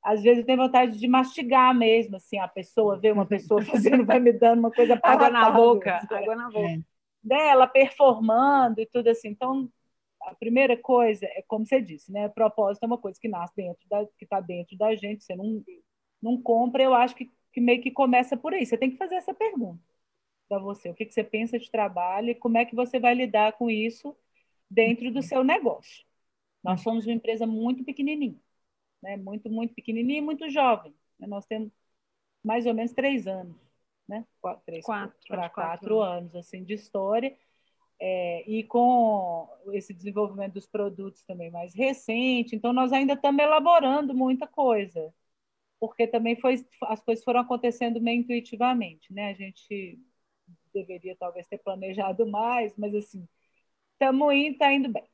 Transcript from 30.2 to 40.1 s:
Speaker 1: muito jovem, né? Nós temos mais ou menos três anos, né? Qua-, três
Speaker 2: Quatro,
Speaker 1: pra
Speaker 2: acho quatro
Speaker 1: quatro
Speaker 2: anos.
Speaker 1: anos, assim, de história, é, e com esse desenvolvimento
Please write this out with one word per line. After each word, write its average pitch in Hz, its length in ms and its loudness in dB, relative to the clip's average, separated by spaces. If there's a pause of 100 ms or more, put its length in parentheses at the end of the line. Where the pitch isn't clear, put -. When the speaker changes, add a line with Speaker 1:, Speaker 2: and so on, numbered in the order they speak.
Speaker 1:
muito 311 280 -8
jovem, 254 440 0 (240)
né? 185 80 -18
Nós 202 200 -12
temos 220 260 -10 (720)
mais 226 240 -4
ou 233 80 0
menos 233 180 -6
três 262 340 -2
anos, 185 300 -12 (520)
né? 214 180 -12 (140)
Qua-, 180 160 -8 (100)
três 165 180 -14
Speaker 2:
Quatro, 202 320 -8 (120)
Speaker 1:
pra 180 180 -6
Speaker 2:
acho 170 80 -14
quatro 175 260 -8
Speaker 1:
quatro 214 200 -2
Speaker 2:
anos. 175 340 -6
Speaker 1:
anos, - 20 -12
assim, 185 280 -16
de 190 100 -8
história, 214 600 -4 (640)
é, 180 500 -6
e 220 140 -4
com 220 840 0 (240)
esse 202 220 -10
desenvolvimento 196 600 -6